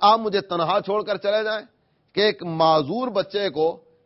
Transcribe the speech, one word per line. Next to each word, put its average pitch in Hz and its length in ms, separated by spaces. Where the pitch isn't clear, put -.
آپ 214 180
مجھے 202 220
تنہا 175 440
چھوڑ 208 180
کر 202 140
چلے 208 260
جائیں 214 220
کہ 190 80
ایک 208 220
معذور 160 640
بچے 196 420
کو 160 340